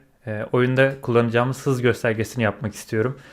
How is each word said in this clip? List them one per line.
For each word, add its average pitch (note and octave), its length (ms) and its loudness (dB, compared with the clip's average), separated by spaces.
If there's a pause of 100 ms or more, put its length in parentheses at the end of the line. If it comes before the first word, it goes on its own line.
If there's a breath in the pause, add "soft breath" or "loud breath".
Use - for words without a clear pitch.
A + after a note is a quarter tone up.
(280)
e, G#2+ 240 -4
oyunda B2+ 400 2 (100)
kullanacağımız A#2+ 640 0
hız C3 160 0
göstergesini A2+ 640 0
yapmak G#2 300 -2
istiyorum. A#2 460 -4 (140 loud breath)